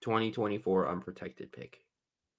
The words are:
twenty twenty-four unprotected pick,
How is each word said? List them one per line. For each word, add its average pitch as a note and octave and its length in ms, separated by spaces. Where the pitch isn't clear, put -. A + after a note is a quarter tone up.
twenty A2 300
twenty-four G2 560
unprotected - 640
pick, - 260